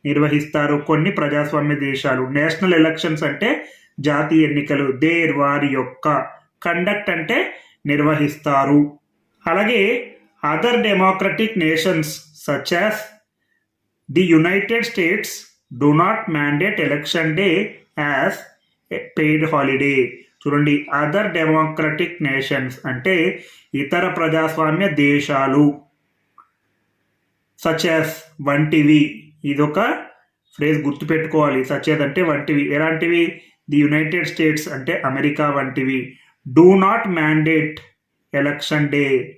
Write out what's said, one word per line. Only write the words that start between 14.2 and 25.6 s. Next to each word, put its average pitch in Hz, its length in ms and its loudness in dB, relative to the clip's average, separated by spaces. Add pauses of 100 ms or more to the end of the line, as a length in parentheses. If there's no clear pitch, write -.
United 196 440 0
States 180 460 -2 (520)
do 147 120 6
not 185 240 2 (100)
mandate 151 520 -2
election 151 560 -2
day 180 200 2 (580)
as 135 200 0 (580)
a - 80 -8 (160)
paid 156 360 2
holiday. 139 480 0 (420)
చూడండి, 147 340 2 (240)
other 170 260 0 (140)
democratic 156 720 0 (160)
nations 131 460 -4 (180)
అంటే 127 240 -2 (580)
ఇతర 147 300 -2 (140)
ప్రజాస్వామ్య 160 680 0 (140)
దేశాలు, 143 640 2 (1900)